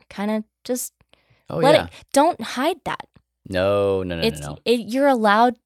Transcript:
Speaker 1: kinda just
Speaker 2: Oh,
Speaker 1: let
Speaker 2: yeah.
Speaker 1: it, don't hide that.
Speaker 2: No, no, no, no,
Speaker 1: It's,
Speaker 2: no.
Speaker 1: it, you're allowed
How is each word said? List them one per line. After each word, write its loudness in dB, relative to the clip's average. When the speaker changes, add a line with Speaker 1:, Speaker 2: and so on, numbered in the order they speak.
Speaker 1:
kinda -6
just -8
Speaker 2:
Oh, -6
Speaker 1:
let 6
Speaker 2:
yeah. 2
Speaker 1:
it, -12
don't 2
hide -4
that. -10
Speaker 2:
No, 2
no, -6
no, -4
no, 0
Speaker 1:
It's, -4
Speaker 2:
no. -12
Speaker 1:
it, 2
you're -2
allowed 4